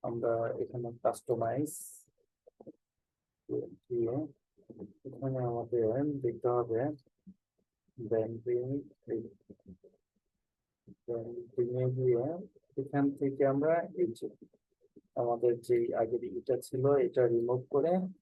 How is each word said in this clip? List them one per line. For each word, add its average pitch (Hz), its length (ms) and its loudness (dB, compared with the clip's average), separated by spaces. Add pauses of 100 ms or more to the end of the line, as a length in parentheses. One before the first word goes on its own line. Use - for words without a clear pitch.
আমরা 117 280 0 (280)
এখানে 120 280 -6 (120)
কাস্টমাইজ 120 720 -2 (2000)
দিয়ে 120 300 -2 (880)
এখানে 131 400 -6
আমাদের 120 400 0 (360)
দেখতে 120 280 -2
হবে 117 320 0 (1160)
ব্র্যান্ডিং, 113 680 -2 (2250)
ব্র্যান্ডিং 120 760 -4
এ 127 140 0
গিয়ে 127 340 2 (520)
এখান 139 280 0 (120)
থেকে 135 300 0
আমরা 143 280 4 (200)
এই 113 180 2
যে - 140 -10 (920)
আমাদের 120 440 2
যেই 120 240 2 (100)
আগের 113 280 0 (160)
এটা 123 220 0
ছিল 131 240 -4 (140)
এটা 123 280 4
রিমুভ 120 340 4 (100)
করে 143 220 4 (300)